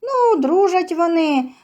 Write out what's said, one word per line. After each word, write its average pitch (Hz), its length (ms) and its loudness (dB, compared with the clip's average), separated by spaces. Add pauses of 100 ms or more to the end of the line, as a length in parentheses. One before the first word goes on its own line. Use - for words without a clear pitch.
«Ну, 480 400 0
дружать 359 500 0
вони 320 580 0 (140)